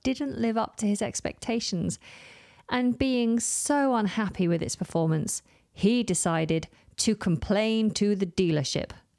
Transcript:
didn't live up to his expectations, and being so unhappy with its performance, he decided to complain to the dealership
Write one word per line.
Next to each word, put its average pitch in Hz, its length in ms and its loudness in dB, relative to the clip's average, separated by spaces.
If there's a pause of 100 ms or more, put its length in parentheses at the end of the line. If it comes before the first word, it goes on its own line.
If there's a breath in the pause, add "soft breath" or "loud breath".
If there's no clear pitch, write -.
didn't 269 360 -4
live 226 180 0
up - 200 -2
to 214 100 -2
his 202 140 0
expectations, - 960 -4 (720 loud breath)
and 247 280 0
being 240 420 2
so 269 560 2
unhappy 202 520 0
with 170 140 2
its - 140 -6
performance, 160 680 -2 (300 soft breath)
he 233 320 2
decided 165 640 0 (300 soft breath)
to 220 180 2
complain 214 760 0
to 208 240 2
the 196 100 -2
dealership 165 680 0 (280)